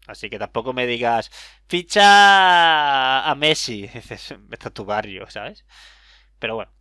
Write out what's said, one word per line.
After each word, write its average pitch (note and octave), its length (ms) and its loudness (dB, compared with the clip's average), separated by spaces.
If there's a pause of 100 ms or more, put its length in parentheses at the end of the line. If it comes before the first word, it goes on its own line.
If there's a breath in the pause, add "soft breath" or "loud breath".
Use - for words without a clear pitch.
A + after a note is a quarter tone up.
Así G#2+ 220 -16
que G#2 100 -12
tampoco A#2 340 -8
me B2+ 140 -4
digas, A#2 440 -4 (380 loud breath)
"Ficha F3 1600 4
a C#3+ 60 -2
Messi". C3+ 520 -4
<laughs> - 60 -20
Dices, A#2 460 -18
"Vete - 300 -18
a - 40 -18
tu G#2 120 -16
barrio", G2+ 440 -8
¿sabes? A2+ 360 -16 (760 loud breath)
Pero A2+ 160 -8
bueno, G#2 260 -12